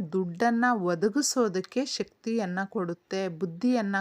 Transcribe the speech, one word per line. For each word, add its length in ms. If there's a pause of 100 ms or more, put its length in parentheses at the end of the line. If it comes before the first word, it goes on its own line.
(120)
ದುಡ್ಡನ್ನ 600
ಒದಗಿಸೋದಕ್ಕೆ 1120
ಶಕ್ತಿಯನ್ನ 800
ಕೊಡುತ್ತೆ, 600
ಬುದ್ಧಿಯನ್ನ 720